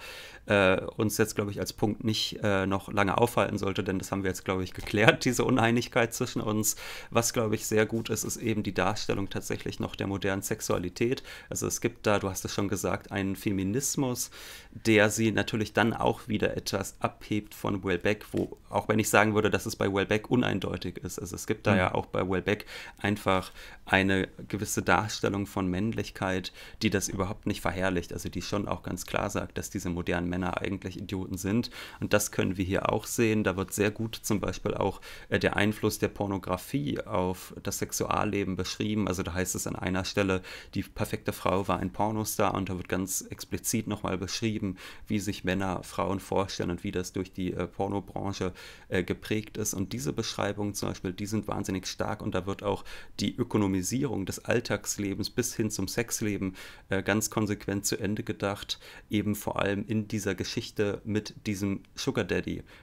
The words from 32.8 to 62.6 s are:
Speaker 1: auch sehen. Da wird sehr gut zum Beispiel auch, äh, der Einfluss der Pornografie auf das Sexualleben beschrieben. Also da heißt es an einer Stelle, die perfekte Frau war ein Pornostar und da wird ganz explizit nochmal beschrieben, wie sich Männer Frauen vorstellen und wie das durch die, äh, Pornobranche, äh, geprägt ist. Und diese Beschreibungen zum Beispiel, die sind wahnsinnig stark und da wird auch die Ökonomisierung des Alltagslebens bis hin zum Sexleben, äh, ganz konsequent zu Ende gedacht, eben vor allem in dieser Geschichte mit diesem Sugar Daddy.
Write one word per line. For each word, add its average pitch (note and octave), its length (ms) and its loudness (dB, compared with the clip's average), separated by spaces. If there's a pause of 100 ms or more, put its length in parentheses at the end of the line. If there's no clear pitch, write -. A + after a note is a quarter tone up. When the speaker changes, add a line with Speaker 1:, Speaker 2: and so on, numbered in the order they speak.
Speaker 1:
auch G#2+ 140 -2
sehen. A2 400 2
Da F#2 100 2
wird F#2+ 180 -4
sehr G#2 160 4
gut A2 320 -6
zum G#2 200 0
Beispiel G2+ 340 -2
auch, G2 260 -2 (280)
äh, G2 100 2
der F#2 160 2
Einfluss G#2+ 420 2
der G2+ 120 0
Pornografie G#2+ 920 -4
auf F#2 640 -2
das - 160 -4
Sexualleben G2 800 0
beschrieben. G#2+ 500 0
Also F#2 160 0
da E2 100 -4
heißt F2+ 220 0
es - 100 -4
an - 120 -4
einer F#2 280 -2
Stelle, F#2+ 360 2 (320)
die G2 100 -2
perfekte - 480 -4
Frau F#2 380 2
war F2+ 100 2
ein F#2 140 -2
Pornostar G#2+ 600 0
und G2 160 -2
da F#2 80 -4
wird F2+ 120 -8
ganz F#2 320 0
explizit - 640 -4
nochmal F#2+ 300 -2
beschrieben, G#2+ 500 -2 (400)
wie G#2+ 120 0
sich F#2+ 260 -4
Männer F#2+ 380 0
Frauen F#2 360 -2
vorstellen F#2+ 520 0
und F2 120 -4
wie G2+ 80 -4
das F#2 220 -4
durch F#2 180 -4
die, F2+ 220 -2
äh, F2 140 -2
Pornobranche, G2 840 -4 (380)
äh, F#2 140 2
geprägt - 520 -4
ist. G#2 180 -2
Und F#2+ 200 -4
diese C#3 180 -2
Beschreibungen G#2 640 -2
zum G2+ 160 -2
Beispiel, F#2 240 -4
die G2+ 120 -6
sind G#2 220 -2
wahnsinnig G2 400 -2
stark - 340 -4
und G2 140 -4
da F#2 100 0
wird G2 180 -4
auch G2+ 200 0 (380)
die - 160 0
Ökonomisierung G2+ 880 2
des - 180 -8
Alltagslebens G#2 840 -2
bis - 260 -2
hin G#2+ 160 0
zum F#2+ 160 -2
Sexleben, G2 680 -2 (340)
äh, F#2+ 140 0
ganz G2+ 260 2
konsequent G2+ 560 0
zu - 120 0
Ende G#2+ 260 -2
gedacht, - 560 -4 (300)
eben G#2 260 2
vor - 260 -4
allem G2+ 260 0
in G#2+ 200 0
dieser G2 280 -2
Geschichte G2+ 680 -2
mit G#2 300 -2 (100)
diesem G2 380 -2 (120)
Sugar B2 300 0
Daddy. F2 380 -2 (200)